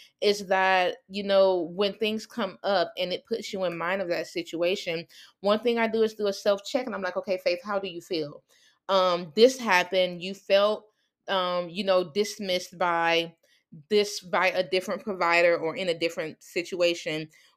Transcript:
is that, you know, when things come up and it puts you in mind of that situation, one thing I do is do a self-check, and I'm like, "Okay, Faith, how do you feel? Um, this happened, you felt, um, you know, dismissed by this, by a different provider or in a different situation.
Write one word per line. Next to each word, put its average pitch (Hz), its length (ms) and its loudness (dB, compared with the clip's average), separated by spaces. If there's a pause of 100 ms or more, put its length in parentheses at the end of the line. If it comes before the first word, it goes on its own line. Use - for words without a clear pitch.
(200)
is 202 280 0
that, 190 500 2 (100)
you 196 140 -6
know, 190 520 4
when 196 200 -2
things 214 320 -4
come 190 380 -6
up 180 340 2
and 180 140 -4
it - 140 -8
puts - 260 -6
you 190 120 -4
in 170 140 -2
mind 180 240 -2
of 175 60 -6
that 165 180 -2
situation, 170 800 -4 (340)
one 208 200 2
thing 233 180 0
I 226 80 2
do 220 160 0
is 220 120 0
do 208 120 -4
a 196 60 0
self-check, 208 540 -2
and 220 80 -8
I'm 196 80 -8
like, 180 140 -4
"Okay, 185 220 -2
Faith, 175 260 -2
how 202 140 -2
do 196 100 -6
you 170 120 -12
feel? 151 420 -8 (460)
Um, 180 480 2
this 262 220 6
happened, 180 640 2
you 190 120 -6
felt, 202 520 2 (420)
um, 180 400 -2
you 180 160 -6
know, 185 200 2
dismissed 185 720 -4
by 170 580 0 (540)
this, 208 320 0
by 180 300 0
a 185 180 -2
different 185 340 -4
provider 175 540 2
or 156 200 -4
in 185 120 -4
a 165 100 -2
different 165 440 -4
situation. 170 840 -2 (280)